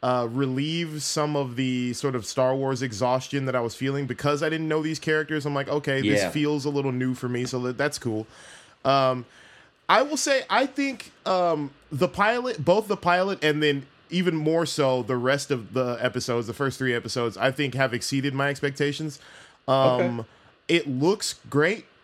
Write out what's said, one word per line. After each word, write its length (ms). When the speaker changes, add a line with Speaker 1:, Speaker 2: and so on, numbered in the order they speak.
Speaker 1:
uh, 300
relieve 680
some 360
of 180
the 380
sort 240
of 100
Star 300
Wars 260
exhaustion 640
that 80
I 60
was 160
feeling 300
because 360
I 60
didn't 180
know 160
these 160
characters. 480
I'm 80
like, 140
"Okay, 340
this 200
Speaker 2:
Yeah. 80
Speaker 1:
feels 340
a 60
little 200
new 240
for 140
me." 160
So 160
that, 180
that's 220
cool. 260
Um, 420
I 140
will 140
say, 340
I 160
think, 460
um, 460
the 160
pilot, 560
both 240
the 80
pilot 480
and 180
then 240
even 240
more 320
so 380
the 120
rest 340
of 220
the 280
episodes, 460
the 60
first 260
three 160
episodes, 420
I 140
think 240
have 200
exceeded 400
my 140
expectations. 720
Um, 520
Speaker 2:
Okay. 80
Speaker 1:
it 200
looks 480
great. 380